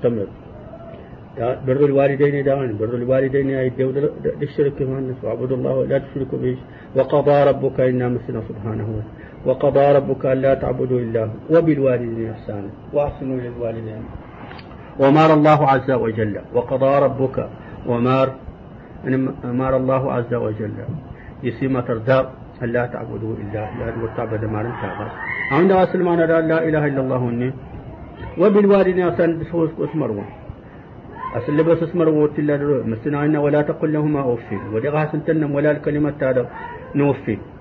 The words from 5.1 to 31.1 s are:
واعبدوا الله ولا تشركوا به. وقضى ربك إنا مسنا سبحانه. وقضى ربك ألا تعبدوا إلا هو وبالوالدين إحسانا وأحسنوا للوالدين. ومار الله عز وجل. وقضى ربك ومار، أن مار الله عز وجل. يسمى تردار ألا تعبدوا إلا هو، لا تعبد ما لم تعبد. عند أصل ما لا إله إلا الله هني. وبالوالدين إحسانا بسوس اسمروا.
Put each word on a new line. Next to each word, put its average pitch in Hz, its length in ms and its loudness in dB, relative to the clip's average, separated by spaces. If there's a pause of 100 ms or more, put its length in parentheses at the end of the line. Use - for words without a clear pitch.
واعبدوا 123 340 -2
الله 131 180 0
ولا 131 220 2
تشركوا 131 420 -4
به. 127 180 -2 (380)
وقضى 143 480 4
ربك 135 360 2
إنا 127 280 2
مسنا 120 420 -4
سبحانه. 110 540 -6 (420)
وقضى 139 460 4
ربك 135 340 2
ألا 135 280 4
تعبدوا 127 460 0
إلا 113 260 0
هو 107 40 -4 (200)
وبالوالدين 127 800 2
إحسانا 104 400 -10 (240)
وأحسنوا 139 440 -2
للوالدين. 113 680 -6 (960)
ومار 156 340 8
الله 147 360 6
عز 135 220 4
وجل. 110 500 0 (120)
وقضى 135 520 4
ربك 127 440 0 (380)
ومار، 127 460 2 (720)
أن 131 260 0 (100)
مار 131 340 0
الله 131 360 0
عز 123 200 -2
وجل. 110 380 -2 (720)
يسمى 131 380 -2
تردار 123 480 2 (340)
ألا 120 220 0
تعبدوا 113 500 -6
إلا 104 300 -8
هو، 113 200 -8
لا 113 320 -6
تعبد 110 280 -4
ما 107 180 -2
لم 120 80 -4 (100)
تعبد. 104 300 -8 (400)
عند 175 200 4
أصل 185 320 4
ما 175 120 2
لا 165 240 4 (280)
إله 151 200 0
إلا 135 140 -2
الله 131 160 0
هني. 123 360 -2 (840)
وبالوالدين 190 680 6
إحسانا 165 320 2
بسوس 160 300 0 (100)
اسمروا. 131 440 -2 (1120)